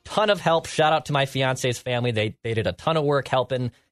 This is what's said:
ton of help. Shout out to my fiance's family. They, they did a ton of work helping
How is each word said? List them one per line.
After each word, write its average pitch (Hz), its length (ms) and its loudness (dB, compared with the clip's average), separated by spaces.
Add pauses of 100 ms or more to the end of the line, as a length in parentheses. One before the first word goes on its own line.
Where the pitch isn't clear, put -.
ton 208 240 2
of 196 100 2
help. 165 260 2
Shout 156 280 2
out 156 140 0
to 147 60 -2
my 139 120 2
fiance's 131 520 -2
family. 123 340 -2
They, 107 300 -2
they 113 120 -4
did 107 140 0
a 90 40 0
ton 160 260 -2
of 151 60 2
work 143 240 0
helping 127 440 0 (200)